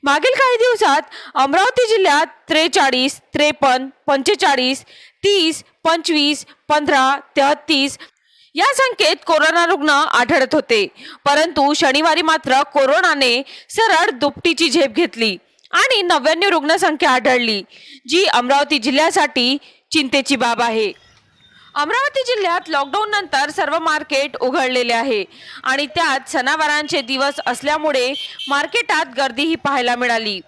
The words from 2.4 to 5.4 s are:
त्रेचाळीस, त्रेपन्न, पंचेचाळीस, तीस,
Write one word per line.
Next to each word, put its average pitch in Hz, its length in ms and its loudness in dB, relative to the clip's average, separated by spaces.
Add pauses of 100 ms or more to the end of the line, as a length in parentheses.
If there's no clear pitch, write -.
त्रेचाळीस, 277 720 0 (140)
त्रेपन्न, 277 540 0 (200)
पंचेचाळीस, 269 760 0 (420)
तीस, 381 400 0 (200)